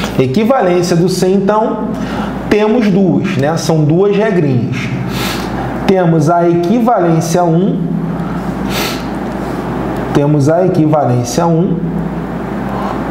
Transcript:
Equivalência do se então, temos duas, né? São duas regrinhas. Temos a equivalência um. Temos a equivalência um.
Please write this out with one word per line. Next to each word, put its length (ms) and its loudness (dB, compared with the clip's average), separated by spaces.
Equivalência 760 2
do 140 4
se 180 0
então, 600 0
temos 400 2
duas, 480 2
né? 200 0
São 280 2
duas 320 2
regrinhas. 600 0
Temos 460 2
a 180 4
equivalência 920 2
um. 380 2
Temos 340 2
a 160 2
equivalência 800 0
um. 300 2